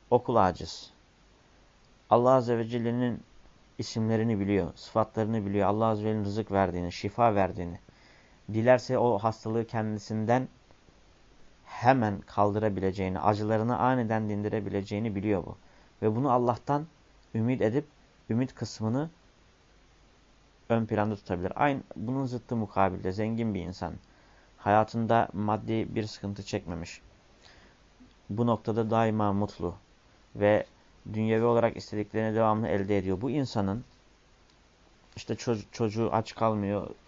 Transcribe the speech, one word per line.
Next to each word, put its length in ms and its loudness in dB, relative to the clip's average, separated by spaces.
okul 260 4
aciz. 540 0
Allah 220 6
Azze 260 4
ve 100 -2
Celle'nin 540 -2
isimlerini 600 0
biliyor, 360 0
sıfatlarını 720 -2
biliyor. 220 2
Allah 180 2
Azze 180 0
ve 40 -2
Celle'nin 160 0
rızık 280 -4
verdiğini, 400 0
şifa 420 0
verdiğini, 440 -2
dilerse 460 4
o 200 4
hastalığı 480 -2
kendisinden 840 -2
hemen 560 2
kaldırabileceğini, 1000 0
acılarını 580 0
aniden 500 0
dindirebileceğini 840 -4
biliyor 320 -2
bu. 100 -14
Ve 140 2
bunu 160 0
Allah'tan 540 0
ümit 280 0
edip 240 0
ümit 240 -2
kısmını 560 -4
ön 180 2
planda 300 0
tutabilir. 400 -4
Aynı 260 0
bunun 300 -4
zıttı 300 -6
mukabilde 560 0
zengin 420 -2
bir 60 -4
insan 340 -8
hayatında 760 2
maddi 600 -2
bir 120 -2
sıkıntı 360 -10
çekmemiş. 600 -8
Bu 160 0
noktada 440 0
daima 420 2
mutlu 420 -2
ve 300 4
dünyevi 320 2
olarak 320 4
istediklerini 580 -4
devamlı 340 2
elde 300 0
ediyor. 220 -2
Bu 100 -2
insanın 540 -2
işte 180 -6
ço-, 380 -2
çocuğu 400 -2
aç 220 -2
kalmıyor, 560 -2